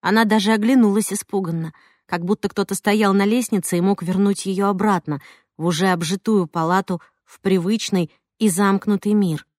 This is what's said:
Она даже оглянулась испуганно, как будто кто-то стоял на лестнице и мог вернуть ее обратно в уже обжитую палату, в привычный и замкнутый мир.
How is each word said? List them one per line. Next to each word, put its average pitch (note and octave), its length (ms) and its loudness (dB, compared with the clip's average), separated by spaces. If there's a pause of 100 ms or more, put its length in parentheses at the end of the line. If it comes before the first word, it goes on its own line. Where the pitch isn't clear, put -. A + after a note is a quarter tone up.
Она A3 240 2
даже G#3+ 280 2
оглянулась A3 600 2
испуганно, E3 600 -6 (360)
как F3 160 -6
будто G3+ 240 -2
кто-то G3+ 260 -4
стоял G#3 380 0
на G3 140 2
лестнице G#3+ 500 -2
и E3+ 60 0
мог G3 200 0
вернуть F#3+ 440 0
ее G3 220 -2
обратно F#3 520 -2 (380)
в D#3+ 80 -4
уже F3 220 0
обжитую F#3 580 0
палату, F3 560 -2 (220)
в - 160 -20
привычный F#3+ 720 0 (280)
и A3 100 2
замкнутый G3 640 0
мир. F#3 340 0 (120)